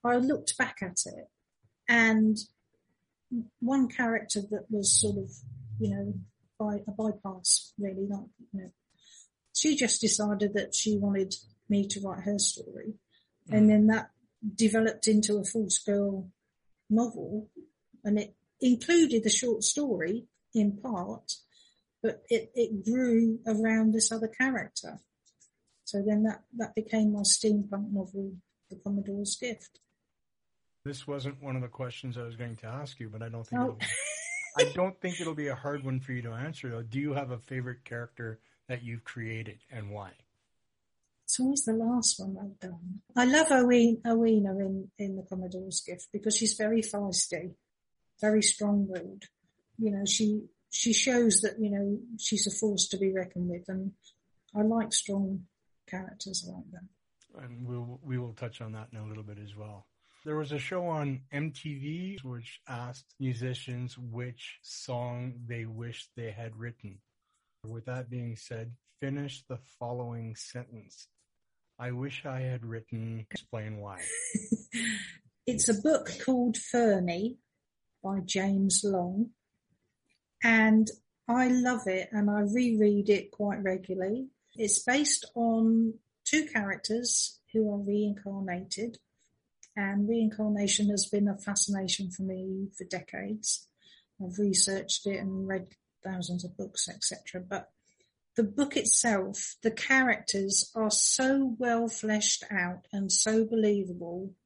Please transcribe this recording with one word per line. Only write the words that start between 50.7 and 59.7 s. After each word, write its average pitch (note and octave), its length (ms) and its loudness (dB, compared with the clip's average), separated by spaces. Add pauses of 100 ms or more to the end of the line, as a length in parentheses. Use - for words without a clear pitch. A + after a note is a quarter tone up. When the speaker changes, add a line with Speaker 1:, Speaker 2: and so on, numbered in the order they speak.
Speaker 1:
she - 220 0
shows A#3+ 480 6
that, G#3+ 180 -2
you G#3+ 120 0
know, G3+ 280 0 (200)
she's - 280 0
a G3+ 40 0
force G3+ 380 0
to F#3+ 100 -6
be F#3+ 140 2
reckoned F3+ 360 -4
with, F3 200 -6
and F#3+ 240 -6 (640)
I G#3 80 2
like A3 300 2
strong G3 540 -2 (420)
characters F#3 580 -10
like F3+ 260 -14
that. - 720 -20
Speaker 2:
And A#2+ 220 -14
we'll, B2 360 -10
we B2+ 160 -4
will A#2+ 160 -6
touch A#2 260 -12
on A2+ 120 -10
that A2 200 -12
in A2+ 60 -12
a G#2+ 80 -10
little G#2+ 160 -12
bit G#2 200 -14
as G2+ 140 -16
well. G#2 300 -16 (380)